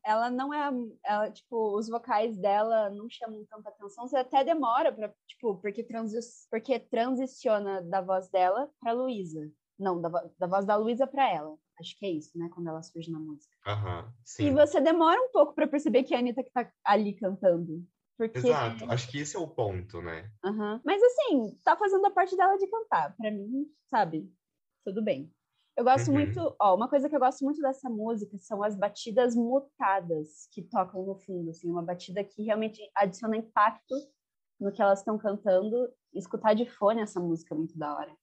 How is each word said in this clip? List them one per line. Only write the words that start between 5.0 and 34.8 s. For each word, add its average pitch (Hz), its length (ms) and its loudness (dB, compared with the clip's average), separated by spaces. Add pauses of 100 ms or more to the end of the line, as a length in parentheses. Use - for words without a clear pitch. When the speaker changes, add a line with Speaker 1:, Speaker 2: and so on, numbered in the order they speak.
Speaker 1:
tipo, 208 320 -4
porque 208 260 -6
transi-, 226 680 -8
porque 226 300 -2
transiciona 226 1000 -2
da 185 180 -2
voz 185 300 -2
dela 190 400 2 (100)
pra 233 120 -2
Luísa. 185 580 -4 (280)
Não, 185 220 -2
da 170 80 -2
vo-, 165 300 -4
da 180 80 -2
voz 196 180 0
da 208 120 2
Luísa 233 300 0
pra 269 240 2
ela. 156 240 -4 (240)
Acho - 200 -18
que 202 80 -8
é 190 40 -4
isso, 156 280 -8
né? 170 140 -6
Quando 170 160 -8
ela 160 140 -8
surge 165 300 -14
na 156 60 -6
música. 151 360 -14 (120)
Speaker 2:
Aham, 104 440 -6
Speaker 1:
E - 140 -20
Speaker 2:
sim. - 300 0
Speaker 1:
você 294 260 6
demora 320 400 4
um 508 100 0
pouco 302 240 4
pra 302 140 0
perceber 269 360 2
que 311 100 -2
é - 20 0
a 240 40 0
Anitta 247 220 -2
que - 80 -10
tá 233 200 -4 (120)
ali 208 320 2
cantando. 175 720 0 (320)
Porque 226 220 -4
Speaker 2:
Exato, 120 520 0
acho 123 180 -2
que 143 100 -8
esse 147 180 -8
é - 20 -4
o 160 100 -4
ponto, 92 540 -4
né? 85 280 -10 (140)
Speaker 1:
Aham. 208 400 -4
Mas 392 180 2
assim, 480 600 4
tá 330 140 4
fazendo 392 300 4
a 392 40 6
parte 381 260 2
dela 381 200 6
de 392 100 0
cantar. 392 500 -2
Pra 220 140 -2
mim, 220 360 -6 (200)
sabe? 170 440 0 (540)
Tudo 208 180 -4
bem. 160 280 -2 (460)
Eu 240 80 -2
gosto 262 240 6
Speaker 2:
Uhum. 269 100 4
Speaker 1:
muito, 302 420 0
ó, 196 140 6
uma 220 140 2
coisa 285 200 2
que 302 80 -2
eu 254 40 2
gosto 254 240 2
muito 294 180 -2
dessa 269 260 -2
música 214 500 -4
são 202 240 -6
as 208 140 -2
batidas 220 580 0
mutadas 196 1160 -2
que 202 100 -12
tocam 185 440 -4
no 190 100 -6
fundo, 175 340 -8
assim, 170 200 -8
uma 170 120 -2
batida 180 420 -6
que 208 180 -12
realmente 220 380 -2 (140)
adiciona 208 420 0
impacto 220 580 0 (640)
no 196 120 -2
que 214 100 0